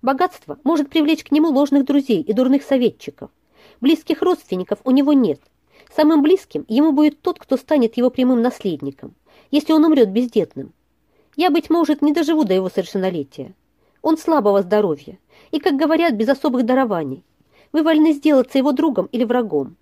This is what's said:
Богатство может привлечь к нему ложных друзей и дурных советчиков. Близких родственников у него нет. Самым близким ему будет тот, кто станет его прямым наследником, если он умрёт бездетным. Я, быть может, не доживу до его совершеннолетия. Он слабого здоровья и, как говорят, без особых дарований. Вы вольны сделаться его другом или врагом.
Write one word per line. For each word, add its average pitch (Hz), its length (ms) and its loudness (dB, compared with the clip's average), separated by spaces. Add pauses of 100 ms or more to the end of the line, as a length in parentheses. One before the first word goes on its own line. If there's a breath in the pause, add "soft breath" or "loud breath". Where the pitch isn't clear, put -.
Богатство 269 640 -4
может 302 240 0
привлечь 311 340 0
к - 100 -6
нему 311 180 2
ложных 277 340 2
друзей 269 380 0
и - 100 -6
дурных 254 300 0
советчиков. - 680 -4 (520 soft breath)
Близких 311 400 0
родственников 202 640 -4
у 262 60 -2
него 277 220 2
нет. 220 300 0 (520 soft breath)
Самым 311 280 2
близким 302 440 0
ему 294 260 0
будет 294 280 0
тот, - 180 -6
кто - 200 -4
станет 247 400 -2
его 247 100 2
прямым 254 320 0
наследником, 175 760 -6 (360 soft breath)
если 302 240 0
он 302 100 4
умрёт 277 240 4
бездетным. 196 640 -4 (680)
Я, 349 120 0
быть 330 200 -2
может, 302 320 0
не 294 100 2
доживу 311 300 0
до 196 100 0
его 185 160 -2
совершеннолетия. 180 880 -6 (480)
Он 320 160 0
слабого 208 440 0
здоровья 185 580 -4 (320 soft breath)
и, 302 80 -4
как 285 160 0
говорят, 311 380 0
без 214 140 -2
особых 262 380 -2
дарований. 202 560 -2 (500 soft breath)
Вы 311 120 0
вольны 311 280 4
сделаться 277 460 0
его 262 140 0
другом 254 400 -2
или 226 100 -2
врагом. 214 600 -2